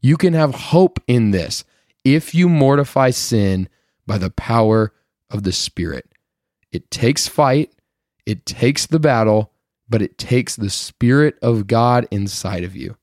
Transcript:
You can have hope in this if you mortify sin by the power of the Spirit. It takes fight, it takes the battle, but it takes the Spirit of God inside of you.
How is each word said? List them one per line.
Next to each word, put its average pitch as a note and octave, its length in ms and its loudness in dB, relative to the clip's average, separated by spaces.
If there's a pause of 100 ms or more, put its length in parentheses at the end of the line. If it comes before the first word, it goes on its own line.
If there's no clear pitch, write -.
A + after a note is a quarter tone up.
You D3 160 4
can F3 160 2
have D3+ 200 2
hope - 540 2
in A#2 240 2
this F2 320 -4 (400)
if D3+ 320 0
you F3+ 140 4
mortify C#3 640 2
sin G2 580 0 (360)
by G#2 120 -4
the F#2 120 -4
power A2 640 0 (360)
of G#2 140 -8
the F2+ 100 -2
Spirit. - 580 -8 (600)
It - 200 -12
takes - 380 -2
fight, C#3+ 420 0 (540)
it G#2+ 200 -8
takes - 400 -2
the D#3+ 140 -2
battle, A2 540 0 (340)
but A2+ 140 0
it - 160 -6
takes - 400 -2
the G#2 120 -6
Spirit C#3 720 0
of A2+ 260 0
God A#2+ 440 2
inside G2 540 -6
of F#2 100 -12
you. - 280 -12